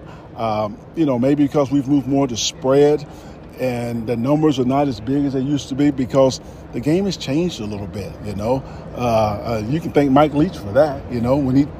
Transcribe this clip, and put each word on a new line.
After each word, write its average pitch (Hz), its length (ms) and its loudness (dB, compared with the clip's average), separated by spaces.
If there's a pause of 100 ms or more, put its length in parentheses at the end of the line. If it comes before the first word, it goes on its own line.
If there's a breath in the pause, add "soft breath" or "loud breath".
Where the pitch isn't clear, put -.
(380 loud breath)
um, 107 400 -4 (180)
you 165 100 2
know, 131 120 2
maybe 143 260 4
because 139 280 2
we've 139 160 0
moved 139 200 2
more 139 200 2
to 117 100 -6
spread 143 680 2 (520 loud breath)
and 120 480 -4
the 117 120 -2
numbers 143 420 2
are 123 60 2
not 139 240 2
as 120 100 -6
big 135 240 -2
as 139 100 -2
they 139 60 -2
used 139 300 -2
to 135 60 -6
be 143 160 2
because 135 500 2 (320 loud breath)
the 123 80 -8
game 165 240 2
has 185 100 -2
changed 160 460 -2
a 104 40 -6
little 104 220 -8
bit, 90 240 -10 (140)
you 104 100 -6
know. 120 260 0 (360 loud breath)
Uh, - 20 -6
uh, 110 720 0
you 156 100 -2
can 165 120 -8
thank 143 200 4
Mike 143 220 6
Leach 156 240 0
for - 160 -8
that, 139 360 2
you 123 120 -4
know, 127 160 2
when 131 180 2
he 143 120 6 (120)